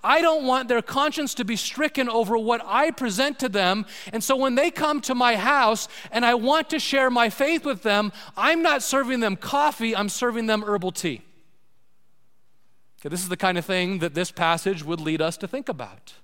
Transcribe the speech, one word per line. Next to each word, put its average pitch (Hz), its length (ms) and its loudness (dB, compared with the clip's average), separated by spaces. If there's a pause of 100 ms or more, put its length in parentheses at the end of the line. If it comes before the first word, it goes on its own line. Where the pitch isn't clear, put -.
I 269 160 4
don't 320 240 2
want 254 240 0
their 233 140 2
conscience 285 520 -2
to 233 120 -4
be 220 100 -2
stricken 269 540 -2
over 226 260 2
what 226 300 0
I 254 240 2
present 254 480 -2
to 254 100 -2
them. 196 380 2 (260)
And 220 100 -4
so 269 140 2
when 262 180 2
they 294 160 4
come 302 320 0
to 262 120 -4
my 240 220 4
house 226 520 2 (220)
and 240 160 2
I 240 80 6
want 277 360 2
to 320 80 -2
share 262 320 2
my 233 200 2
faith 311 340 0
with 262 200 -4
them, 208 280 2 (240)
I'm 302 240 2
not 302 220 2
serving 262 380 0
them 208 140 0
coffee, 269 640 0
I'm 202 140 -2
serving 233 340 -2
them 214 180 2
herbal 196 300 -2
tea. 147 300 -6 (1800)
Okay, - 80 -10
this 180 140 -4
is 185 80 -8
the 180 80 -2
kind 185 180 2
of 165 80 -2
thing 185 360 -2
that 165 120 -2
this 170 180 -2
passage 170 540 0
would 165 160 -4
lead 156 220 -2
us 165 160 -2
to 190 100 -10
think 269 220 -6
about. 127 420 -12 (100)